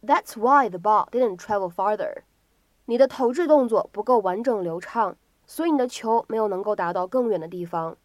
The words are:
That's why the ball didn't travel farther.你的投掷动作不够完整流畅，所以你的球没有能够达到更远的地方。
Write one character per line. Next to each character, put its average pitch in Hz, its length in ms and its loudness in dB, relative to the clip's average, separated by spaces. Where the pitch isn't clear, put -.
That's - 340 0
why 247 320 4
the 185 100 -10
ball 208 320 2
didn't 233 280 0
travel 190 340 -4
farther. 202 500 -4
你 233 120 0
的 262 80 8
投 247 260 0
掷 330 140 -2
动 285 220 6
作 220 240 0
不 208 100 -8
够 247 160 4
完 190 240 -2
整 233 200 -2
流 170 180 -6
畅， 208 360 -4
所 - 200 -6
以 339 40 2
你 294 80 2
的 247 100 0
球 226 400 -2
没 220 80 -4
有 220 120 0
能 190 140 -4
够 208 120 -2
达 180 180 -2
到 185 140 -2
更 247 220 -2
远 190 120 0
的 160 80 -12
地 180 160 -8
方。 165 400 -6